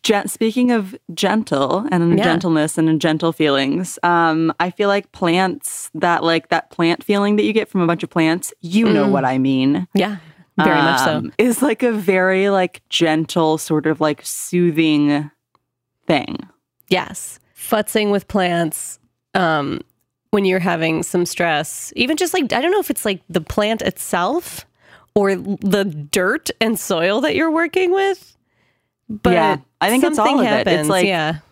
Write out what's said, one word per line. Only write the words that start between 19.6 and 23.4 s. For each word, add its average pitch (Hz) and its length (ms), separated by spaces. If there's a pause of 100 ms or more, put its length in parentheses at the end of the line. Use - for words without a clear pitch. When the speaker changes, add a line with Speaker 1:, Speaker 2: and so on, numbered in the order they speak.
Speaker 2:
when 202 160
you're 185 140
having 165 420
some 175 240
stress, 160 680
even 254 200
just, 349 180
like, 311 200
I 240 80
don't 339 100
know 415 80
if - 120
it's, - 140
like, 196 240
the 175 120